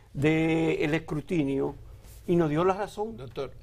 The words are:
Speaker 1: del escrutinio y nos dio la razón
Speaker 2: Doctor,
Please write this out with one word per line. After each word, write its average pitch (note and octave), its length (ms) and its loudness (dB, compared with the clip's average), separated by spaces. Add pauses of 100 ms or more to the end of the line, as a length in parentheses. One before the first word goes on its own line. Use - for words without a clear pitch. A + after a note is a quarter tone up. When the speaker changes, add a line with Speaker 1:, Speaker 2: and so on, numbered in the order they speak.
(140)
Speaker 1:
del D#3+ 800 2
escrutinio C#3+ 800 -2 (520)
y F3 100 4
nos E3 120 4
dio D3+ 160 2
la F#3 100 4
razón G#3 420 -6
Speaker 2:
Doctor, C3+ 340 -8 (120)